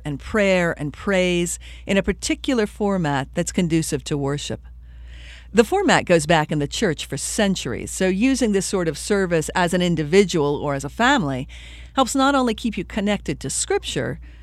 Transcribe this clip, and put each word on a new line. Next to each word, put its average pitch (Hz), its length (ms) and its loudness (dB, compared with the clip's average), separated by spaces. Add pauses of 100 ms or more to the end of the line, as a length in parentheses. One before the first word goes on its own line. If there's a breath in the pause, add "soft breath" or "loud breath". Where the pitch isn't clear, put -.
and 143 140 -4
prayer 185 580 2
and 147 160 -6
praise 180 640 0 (260 loud breath)
in 196 120 0
a 190 60 4
particular 233 640 0
format 170 680 0
that's 170 180 -2
conducive 160 540 0
to 151 120 -2
worship. 139 440 -4 (920 loud breath)
The 220 120 6
format 233 420 2
goes 165 200 4
back 156 260 2
in 156 80 0
the 143 80 0
church - 380 -2
for - 100 -8
centuries, 143 720 -2
so - 180 0
using 226 440 2
this 196 140 2
sort 180 220 -2
of 147 100 -2
service 180 580 0
as 180 180 2
an 180 80 2
individual 165 760 4
or 139 160 -2
as 139 100 -4
a 147 60 -8
family 220 580 0 (460 loud breath)
helps 262 200 2
not 269 220 4
only 254 180 2
keep - 240 -4
you 180 60 -2
connected - 560 -2
to 135 100 -8
scripture, 156 680 -2 (240 soft breath)